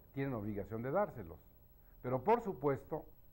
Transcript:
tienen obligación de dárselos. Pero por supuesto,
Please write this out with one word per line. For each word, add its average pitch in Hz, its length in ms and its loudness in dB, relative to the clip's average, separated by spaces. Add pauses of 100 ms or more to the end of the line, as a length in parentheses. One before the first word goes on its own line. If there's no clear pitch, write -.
(120)
tienen 139 220 -2
obligación 104 480 -4
de 131 80 -4
dárselos. 127 480 -2 (640)
Pero 127 200 0
por 233 200 6
supuesto, 147 640 0 (260)